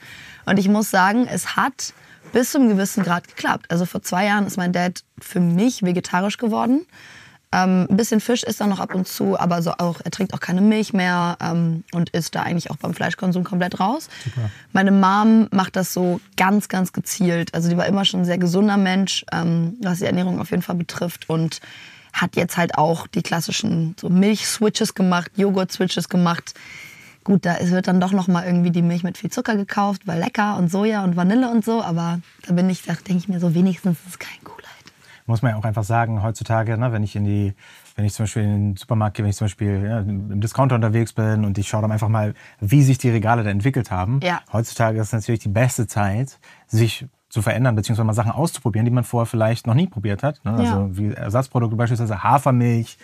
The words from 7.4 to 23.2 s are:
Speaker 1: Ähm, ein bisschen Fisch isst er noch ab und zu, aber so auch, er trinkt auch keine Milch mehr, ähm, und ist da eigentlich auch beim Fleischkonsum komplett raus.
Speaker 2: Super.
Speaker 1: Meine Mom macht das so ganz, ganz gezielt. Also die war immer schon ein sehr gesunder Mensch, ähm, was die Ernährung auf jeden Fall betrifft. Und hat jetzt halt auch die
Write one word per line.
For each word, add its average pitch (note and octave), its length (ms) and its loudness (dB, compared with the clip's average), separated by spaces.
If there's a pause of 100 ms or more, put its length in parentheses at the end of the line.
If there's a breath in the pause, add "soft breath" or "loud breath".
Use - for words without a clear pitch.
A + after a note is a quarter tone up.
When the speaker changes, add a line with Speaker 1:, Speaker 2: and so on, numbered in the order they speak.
Speaker 1:
Ähm, F#3 380 2
ein G3 80 4
bisschen A3 220 2
Fisch A#3+ 240 0
isst A3+ 180 -6
er G#3 60 0
noch G3 120 0
ab F3+ 140 -6
und F#3 140 -2
zu, G3 320 -2
aber E3+ 240 0
so E3 80 -2
auch, F3 320 -4
er F3 80 -8
trinkt - 240 -4
auch - 40 -8
keine F#3 220 0
Milch G#3+ 320 2
mehr, F3+ 480 0
ähm, E3 420 -2 (100)
und E3+ 180 0
ist - 240 -4
da E3+ 80 -2
eigentlich E3+ 260 -4
auch D#3 60 -6
beim F3 180 -6
Fleischkonsum F3+ 500 -2
komplett F3+ 360 -2
raus. A3+ 280 -2 (160 loud breath)
Speaker 2:
Super. A2+ 280 -6 (200 loud breath)
Speaker 1:
Meine G3 200 4
Mom G#3 580 6
macht F#3+ 260 -2
das F#3 160 -2
so F3+ 300 0 (160)
ganz, G3 320 2
ganz F#3 240 -2
gezielt. E3+ 640 -2
Also E3+ 120 0
die E3+ 80 2
war F3 120 2
immer G3 180 2
schon F#3+ 140 0
ein F3+ 60 2
sehr F3 120 0
gesunder F#3+ 400 4
Mensch, F#3+ 540 2
ähm, E3+ 500 0
was F3+ 160 0
die F#3+ 80 -4
Ernährung F3+ 340 0
auf - 120 -8
jeden F3+ 100 0
Fall F3+ 140 -4
betrifft. - 520 -6
Und D#3+ 320 -2 (540 loud breath)
hat - 220 -2
jetzt F3 200 -2
halt E3+ 220 0
auch E3 300 0
die - 160 -4